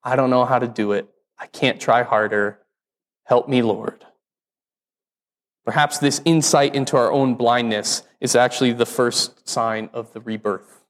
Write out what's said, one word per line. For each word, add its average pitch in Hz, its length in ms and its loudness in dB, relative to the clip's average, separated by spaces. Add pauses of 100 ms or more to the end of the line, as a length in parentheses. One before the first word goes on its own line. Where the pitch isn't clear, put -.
I 127 140 0
don't 131 120 2
know 123 140 2
how 123 160 0
to 120 80 -2
do 107 240 -2
it. 101 160 -2 (320)
I - 80 -16
can't - 320 -2
try 120 240 2
harder. 107 560 -2 (640)
Help - 240 2
me, 127 140 2
Lord." 110 440 -4 (1600)
Perhaps 147 360 -2
this 139 260 0
insight 151 500 2
into 135 220 0
our 117 120 2
own 131 260 0
blindness 117 680 -2 (160)
is 131 160 -2
actually 123 380 2
the 120 120 0
first - 600 -4
sign 110 460 -4
of 113 180 -10
the 110 80 -16
rebirth. 107 720 -8